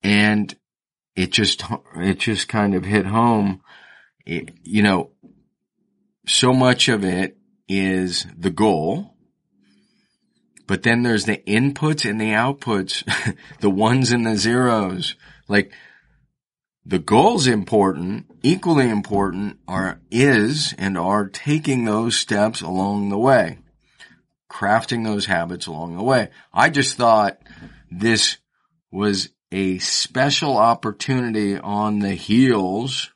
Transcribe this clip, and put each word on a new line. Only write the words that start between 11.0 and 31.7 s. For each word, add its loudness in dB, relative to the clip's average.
there's 0
the -2
inputs -2
and -4
the -2
outputs, -2
<laughs> -20
the 2
ones 2
and 0
the 0
zeros. 0
Like, 0
the -2
goal's 4
important, 0
equally 2
important -4
are, -6
is 2
and -4
are 0
taking -2
those -2
steps -2
along -4
the -4
way, 2
crafting 0
those -2
habits -4
along -10
the -6
way. 2
I 4
just 0
thought 4
this 0
was -2
a -2
special -2
opportunity 0
on -2